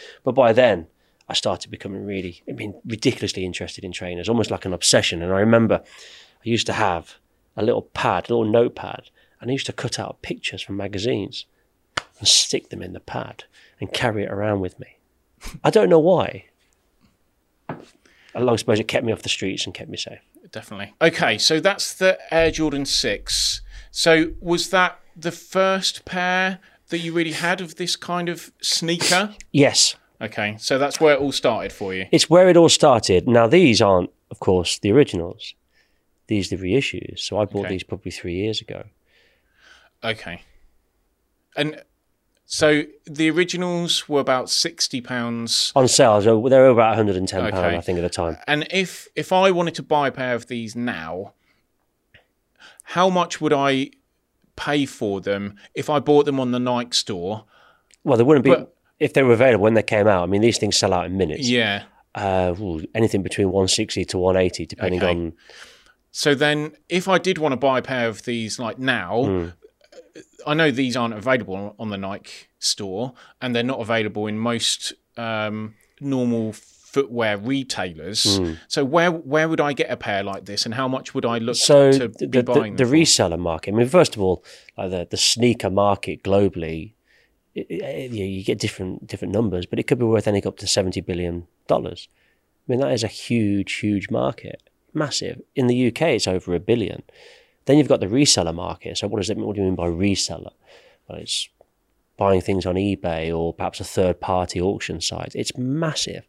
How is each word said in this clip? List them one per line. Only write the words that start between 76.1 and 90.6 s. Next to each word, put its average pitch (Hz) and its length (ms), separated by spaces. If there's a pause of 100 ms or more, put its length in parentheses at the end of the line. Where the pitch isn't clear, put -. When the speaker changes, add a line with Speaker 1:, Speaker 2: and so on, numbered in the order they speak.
Speaker 2:
footwear 117 840
retailers. 101 840 (160)
Speaker 1:
Mm. 82 260
Speaker 2:
So 147 180
where, 170 280
where 156 360
would 160 120
I 143 120
get 147 160
a 120 80
pair 101 280
like 98 220
this, 101 200
and 110 80
how 131 140
much 131 260
would 135 100
I 117 140
look 117 160
Speaker 1:
So 139 380
Speaker 2:
to 131 160
Speaker 1:
the, - 180
Speaker 2:
be 127 120
Speaker 1:
the, 117 40
Speaker 2:
buying 110 320
Speaker 1:
the 123 100
Speaker 2:
them 117 60
for? 147 60
Speaker 1:
reseller 98 420
market, 85 340
I 107 40
mean, 120 120
first 160 280
of 107 60
all, 92 200 (340)
uh, 98 120
the, 90 200
the 104 80
sneaker 117 540
market 98 540
globally, 92 720 (600)
it, 139 160
it, 170 120
it, 135 280
you 110 100
know, 95 100
you 95 120
get 120 160
different, 98 480
different - 260
numbers, 92 340
but 113 120
it 127 80
could 131 140
be 120 60
worth 110 200
anything 101 220
up - 100
to 98 80